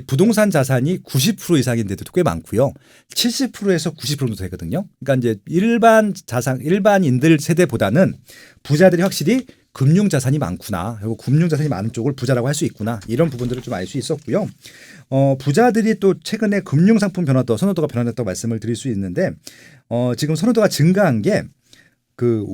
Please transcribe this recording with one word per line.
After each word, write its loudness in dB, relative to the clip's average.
부동산 2
자산이 0
구십 -2
프로 0
이상인데도 -2
꽤 2
많고요. -2
칠십 -2
프로에서 -2
구십 -8
프로 -2
정도 -8
되거든요. -6
그러니까 0
이제 -2
일반 4
자산, -4
일반인들 2
세대보다는 0
부자들이 4
확실히 0
금융 2
자산이 0
많구나. -6
그리고 -6
금융 2
자산이 -2
많은 -4
쪽을 -2
부자라고 -2
할 0
수 -6
있구나. -6
이런 0
부분들을 -6
좀 -8
알 -6
수 -10
있었고요. -4
어, 2
부자들이 2
또 2
최근에 -2
금융 4
상품 -2
변화도, 2
선호도가 0
변화됐다고 -2
말씀을 -4
드릴 -4
수 -8
있는데, -2
어, 0
지금 -2
선호도가 2
증가한 2
게 0
그 0